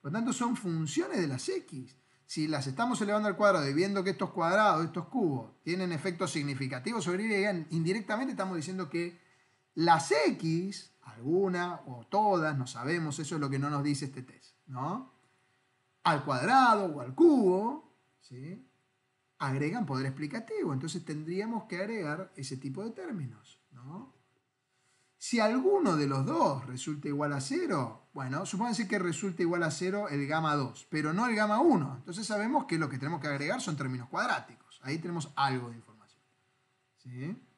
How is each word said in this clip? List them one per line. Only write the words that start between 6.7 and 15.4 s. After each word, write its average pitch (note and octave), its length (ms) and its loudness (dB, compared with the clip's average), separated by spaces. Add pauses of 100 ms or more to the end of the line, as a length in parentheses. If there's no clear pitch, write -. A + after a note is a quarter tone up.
sobre F3+ 220 -2
Y, G3 500 0
indirectamente G#3 560 0
estamos F#3+ 240 -4
diciendo E3+ 340 -6
que E3+ 300 -6 (560)
las E3 360 6 (140)
X, F3+ 760 0
alguna F3 880 0
o A#2+ 200 -14
todas, F3+ 500 2
no B2+ 100 -2
sabemos, D3 520 -4
eso E3 160 -6
es D3+ 60 -2
lo C#3+ 80 -2
que C3+ 100 0
no C#3+ 100 0
nos C#3+ 140 -2
dice C#3+ 220 -2
este C3 180 -10
test, - 320 -20 (100)
¿no? E3 480 -6 (920)